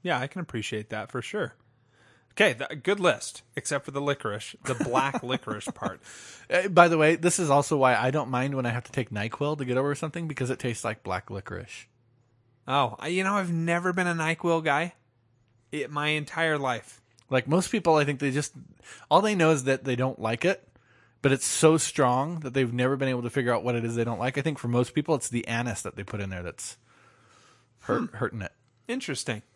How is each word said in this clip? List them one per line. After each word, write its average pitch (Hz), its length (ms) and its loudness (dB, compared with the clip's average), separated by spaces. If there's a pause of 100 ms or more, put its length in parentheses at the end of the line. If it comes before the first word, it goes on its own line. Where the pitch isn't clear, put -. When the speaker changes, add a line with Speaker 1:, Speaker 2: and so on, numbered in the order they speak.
Speaker 1:
Yeah, 165 180 0
I 135 60 -4
can 185 160 -8
appreciate 107 480 -6
that 107 200 -8
for 120 120 -6
sure. 196 320 -6 (800)
Okay, 185 200 0
th-, 135 300 -10
good 202 160 0
list, 156 420 -2 (140)
except 139 280 -4
for - 60 -10
the 139 100 -4
licorice, 127 540 -4 (100)
the 131 120 -2
black 131 460 -2
<laughs> - 0 -
licorice 120 520 -6
part. 95 260 -8 (480)
Speaker 2:
Uh, 185 200 0
by 175 180 8
the 165 100 4
way, 156 200 6
this 165 240 2
is 156 100 0
also 143 260 4
why 127 200 4
I 127 160 2
don't 135 180 -2
mind 131 240 0
when 131 120 -2
I 120 40 0
have 120 140 -4
to - 80 -20
take - 180 -4
NyQuil 117 480 -4
to 139 60 -4
get 123 120 0
over 143 200 0
something, 160 320 -6
because 131 200 -4
it 131 120 -4
tastes 120 240 -4
like 110 180 -4
black 92 260 -4
licorice. 95 580 -12 (800)
Speaker 1:
Oh, 131 320 0
I, 147 80 -6
you 185 160 0
know, 196 100 0
I've 185 180 -2
never 170 400 0
been 180 140 0
a 175 80 0
NyQuil 165 500 0
guy 156 300 0 (800)
i-, 135 160 -4
my 147 200 -2
entire 156 460 0
life. 127 460 -4 (260)
Speaker 2:
Like 131 200 2
most 180 240 2
people, 170 240 4
I 147 80 6
think 139 160 -2
they 143 100 2
just, 143 220 -2 (580)
all 170 120 8
they 214 120 2
know 165 160 6
is 139 140 2
that 135 200 2
they 127 120 0
don't 131 240 -2
like 113 240 -2
it, 190 220 0 (560)
but 135 100 6
it's 135 140 0
so 160 300 6
strong 147 640 2
that 131 140 -10
they've 127 180 2
never 127 240 2
been 135 120 0
able 123 140 -2
to 117 80 -4
figure 123 220 0
out 107 120 0
what 120 100 0
it 117 100 -2
is 117 120 -2
they 117 80 2
don't 117 160 -4
like. 131 180 -2
I - 40 -2
think 151 160 -2
for 123 100 -6
most 120 260 2
people, 151 220 0
it's - 120 -4
the 120 200 -4
anise 117 340 -4
that - 140 -10
they 101 80 -8
put 101 160 -8
in 98 100 -6
there 90 140 -8
that's - 340 -12 (1000)
hurt, - 180 -2 (120)
Speaker 1:
Hmm. - 60 -16
Speaker 2:
hurting 107 260 -4
it. - 100 -10 (360)
Speaker 1:
Interesting. 135 540 -6 (140)